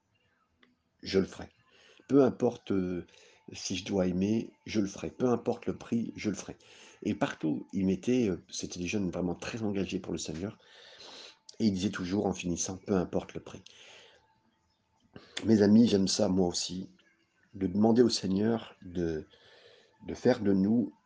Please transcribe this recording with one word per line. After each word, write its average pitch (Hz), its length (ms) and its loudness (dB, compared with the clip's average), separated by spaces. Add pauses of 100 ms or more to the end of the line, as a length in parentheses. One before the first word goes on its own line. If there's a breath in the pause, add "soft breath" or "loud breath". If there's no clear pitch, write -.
(1040)
je 95 160 2
le 92 60 4
ferai. - 240 -14 (580 soft breath)
Peu 139 160 6
importe, 117 480 0
euh, 90 340 -2 (480 soft breath)
si 92 240 -8
je 98 80 -8
dois 95 220 0
aimer, 95 440 0 (140)
je 104 160 -2
le 98 60 0
ferai. - 240 -10
Peu 127 180 0
importe 120 380 -2
le 95 100 -4
prix, - 380 -4
je 98 140 -4
le 95 60 -2
ferai. » - 220 -14 (460 loud breath)
Et 104 100 -2
partout, - 580 -4
ils 95 140 0
mettaient, 110 440 2
euh, 85 200 -4
c'était - 300 -10
des 87 80 -6
jeunes 98 240 -2
vraiment 90 240 -4
très - 260 -8
engagés 98 380 -2
pour - 120 -8
le 85 60 -4
Seigneur, 82 400 -8 (1000 loud breath)
et 117 80 2
ils 101 60 2
disaient 95 180 -2
toujours 95 340 -2
en 92 80 0
finissant, « 90 440 -6 (100)
Peu 101 80 2
importe 90 400 -2
le - 60 -10
prix. » - 200 -18 (1800 loud breath)
Mes 104 160 6
amis, 107 260 8
j'aime 95 200 4
ça 101 220 0
moi 92 180 2
aussi, 90 420 -6 (640)
de 95 140 -4
demander 110 340 6
au 117 80 8
Seigneur 107 720 -2
de, 85 460 -4 (800 soft breath)
de 87 60 -8
faire 120 280 0
de 101 100 2
nous 101 420 2 (120)